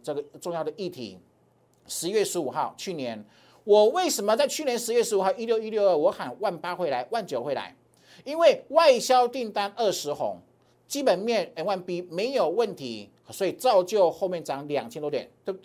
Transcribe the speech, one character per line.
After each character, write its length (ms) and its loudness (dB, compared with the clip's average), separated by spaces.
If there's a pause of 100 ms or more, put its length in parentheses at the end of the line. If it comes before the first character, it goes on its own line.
这 120 -8
个 100 -6 (160)
重 140 -8
要 100 -4
的 140 -6
议 120 -6
题。 280 -12 (720)
十 220 -6
月 140 2
十 160 -4
五 100 -2
号， 280 -4
去 160 -8
年 300 -8 (400)
我 260 8
为 200 0
什 140 -4
么 120 2
在 120 2
去 160 -6
年 140 -2
十 160 -4
月 100 4
十 120 -2
五 60 2
号 120 2
一 120 -6
六 140 0
一 100 -8
六 180 2
二， 100 4
我 140 4
喊 280 -8
万 180 -2
八 180 -6
会 140 -2
来， 220 -2
万 140 -4
九 180 -4
会 100 -4
来？ 220 -8 (480)
因 140 -6
为 320 6
外 300 6
销 280 4
订 240 -6
单 240 -2
二 160 2
十 220 -4
红， 240 -4 (500)
基 160 -6
本 160 4
面 360 -2
M 120 -6
one 140 -2
B 280 -8
没 240 -4
有 160 2
问 260 -2
题， 340 -10 (220)
所 160 -4
以 60 -2
造 300 4
就 280 2
后 160 -6
面 160 -6
涨 240 -8
两 220 -2
千 120 -12
多 80 -4
点， 200 -6 (140)
对， 220 -6